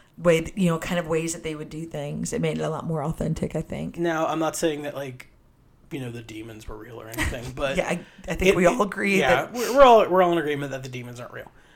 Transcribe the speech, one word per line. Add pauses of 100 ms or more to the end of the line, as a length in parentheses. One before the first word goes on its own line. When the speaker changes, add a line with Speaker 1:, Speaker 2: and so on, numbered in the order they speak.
(180)
Speaker 1:
way,
th-,
you
know,
kind
of
ways
that
they
would
do
things.
It
made
it
a
lot
more
authentic,
I
think.
Speaker 2:
Now,
I'm
not
saying
that,
like, (640)
you
know,
the
demons
were
real
or
anything,
Speaker 1:
<laughs>
Speaker 2:
but
Speaker 1:
Yeah,
I, (280)
I
think
Speaker 2:
it,
Speaker 1:
we
all
Speaker 2:
it,
Speaker 1:
agree
Speaker 2:
yeah, (160)
Speaker 1:
that
Speaker 2:
we're,
we're
all,
we're
all
in
agreement
that
the
demons
aren't
real. (240)